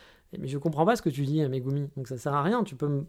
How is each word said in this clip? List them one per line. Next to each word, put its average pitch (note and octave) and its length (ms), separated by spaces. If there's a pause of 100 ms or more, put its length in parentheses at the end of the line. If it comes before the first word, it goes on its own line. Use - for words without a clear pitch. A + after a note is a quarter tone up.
(320)
Et - 60
mais C3+ 100
je C3+ 80
comprends D3 300
pas A3+ 100
ce A3 60
que F3 80
tu C#3 160
dis, D3+ 200
Megumi, C3+ 480
donc C3 140
ça C3+ 80
sert C#3 160
à C#3+ 100
rien, A3 200
tu D#3 120
peux C#3 120
m-, C#3+ 220